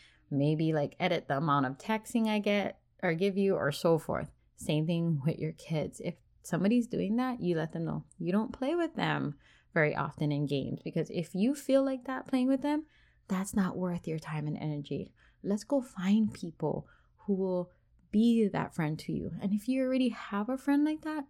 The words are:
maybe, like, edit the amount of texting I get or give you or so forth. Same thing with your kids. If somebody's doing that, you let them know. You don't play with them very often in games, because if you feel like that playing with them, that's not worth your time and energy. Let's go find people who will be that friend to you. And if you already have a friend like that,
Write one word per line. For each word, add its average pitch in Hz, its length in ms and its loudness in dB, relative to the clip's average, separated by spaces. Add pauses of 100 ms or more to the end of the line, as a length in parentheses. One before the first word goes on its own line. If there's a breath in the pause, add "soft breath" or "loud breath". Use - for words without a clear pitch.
(320 soft breath)
maybe, 156 420 2
like, 147 260 -2
edit 180 280 0
the 139 100 0
amount 143 300 2
of 139 100 -6
texting 220 500 -2
I 214 120 0
get 202 400 0 (240)
or 170 100 2
give 190 240 2
you 196 180 4
or - 160 2
so 165 280 4
forth. - 320 -4 (240)
Same 156 300 0
thing 170 400 2
with 160 140 0
your 156 120 -4
kids. - 480 -4
If - 160 -6 (280)
somebody's 214 440 2
doing 190 300 -2
that, 254 240 -2
you 175 140 2
let 160 180 -2
them 165 120 -4
know. 156 200 -4 (120)
You 170 140 -2
don't 214 220 0
play 277 220 -2
with 330 200 -2
them 147 400 0 (380 soft breath)
very 151 220 4
often 151 360 -2
in 143 140 0
games, 139 380 -4
because 160 260 -2
if - 260 -6
you 226 200 2
feel 269 280 2
like 262 220 -4
that 262 220 -6
playing 254 200 2
with 269 140 2
them, 302 240 -2 (420 soft breath)
that's 190 280 -2
not 190 220 2
worth 175 300 -4
your 160 120 -4
time 156 280 -6
and 147 100 -4
energy. 147 540 -6 (320 soft breath)
Let's 202 200 -2
go 277 180 0
find 208 520 2
people 147 540 -4 (380 soft breath)
who 202 80 0
will 185 380 -2 (400 soft breath)
be 226 360 4
that 175 260 -4
friend 156 260 -2
to - 120 -8
you. - 200 -4 (100)
And 196 120 0
if 208 140 -2
you 262 160 2
already 254 260 2
have 208 380 -4
a 262 100 -2
friend 285 280 4
like 311 160 0
that, 311 280 -6